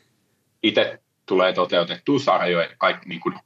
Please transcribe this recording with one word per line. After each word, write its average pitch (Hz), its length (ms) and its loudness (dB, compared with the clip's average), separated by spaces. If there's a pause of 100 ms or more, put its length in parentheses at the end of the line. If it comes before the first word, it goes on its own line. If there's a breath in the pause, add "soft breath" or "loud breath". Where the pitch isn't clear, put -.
(640 soft breath)
ite 104 360 0 (280)
tulee 92 260 2
toteutettua 90 680 0
sarjoja 87 500 0 (100)
kaikki 92 300 -2
niinku 90 240 -8 (140)